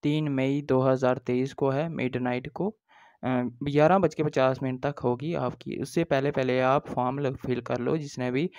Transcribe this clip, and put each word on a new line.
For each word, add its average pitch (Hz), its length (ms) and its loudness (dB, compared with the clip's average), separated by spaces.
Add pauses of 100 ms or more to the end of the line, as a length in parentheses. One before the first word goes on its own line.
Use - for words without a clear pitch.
तीन 151 260 0
मई 139 320 0
दो 135 180 2
हज़ार 131 380 2
तेईस 127 360 -2
को 139 160 0
है, 143 200 -2
मिडनाइट 123 580 -4
को, 202 280 -6 (480)
अ, - 40 -4 (360)
ग्यारह 147 340 6
बज 175 180 2
के - 80 -2
पचास 131 400 2
मिनट 127 220 -4
तक 143 180 -2
होगी 127 300 -2
आपकी। - 480 -6
उससे 165 220 -2
पहले 143 280 2
पहले 127 300 0
आप 135 260 2
फॉर्म 127 320 -2
लग-, 131 180 -2
फिल 123 240 -4
कर 123 160 -4
लो 131 200 0
जिसने 131 340 -4
भी 147 280 0